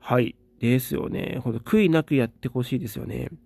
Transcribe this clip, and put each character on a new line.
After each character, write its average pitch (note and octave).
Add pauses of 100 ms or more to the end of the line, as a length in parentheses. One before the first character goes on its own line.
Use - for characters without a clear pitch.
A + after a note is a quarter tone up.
は -
い。 - (240)
で A#2+
す -
よ -
ね。 -
ほ B2
ん -
と -
悔 G#3+
い F3+
な D#3+
く D3+
や A#2+
っ -
て -
ほ B2+
し C3
い -
で A#2
す -
よ A#2
ね。 B2 (160)